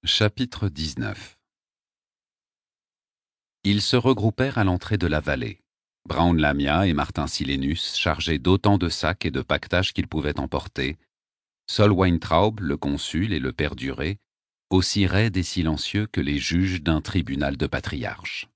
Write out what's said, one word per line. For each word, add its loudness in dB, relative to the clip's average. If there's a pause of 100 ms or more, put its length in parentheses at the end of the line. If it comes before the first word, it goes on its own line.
Chapitre 0
dix-neuf. -8 (2250)
Ils 2
se 2
regroupèrent 2
à 2
l'entrée 0
de 0
la 2
vallée. -4 (480)
Brown 4
Lamia 2
et 2
Martin -2
Silenus -4
chargés 0
d'autant 4
de 0
sacs -2
et 0
de -2
paquetages 0
qu'ils -4
pouvaient -4
emporter. -4 (680)
Seul 4
Weintraub, 4
le -2
consul -2
et -2
le -4
père -2
Duré, -4 (540)
aussi 2
raides 2
et 0
silencieux -2
que -4
les -2
juges 0
d'un 2
tribunal -2
de -2
patriarches. -8